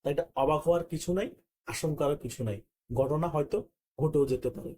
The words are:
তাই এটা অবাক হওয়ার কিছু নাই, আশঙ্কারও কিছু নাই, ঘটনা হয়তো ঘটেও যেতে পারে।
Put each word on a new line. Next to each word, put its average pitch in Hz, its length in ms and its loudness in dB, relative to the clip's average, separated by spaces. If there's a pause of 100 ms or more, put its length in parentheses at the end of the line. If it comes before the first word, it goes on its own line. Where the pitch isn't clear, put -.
তাই 143 100 -2
এটা 165 140 0 (100)
অবাক 147 260 2
হওয়ার 170 220 2
কিছু 170 280 -4
নাই, 208 220 -2 (320)
আশঙ্কারও 147 500 0
কিছু 123 280 -8
নাই, 104 160 -4 (320)
ঘটনা 147 360 2
হয়তো 151 400 0 (320)
ঘটেও 151 260 4
যেতে 123 240 0
পারে। 92 280 -10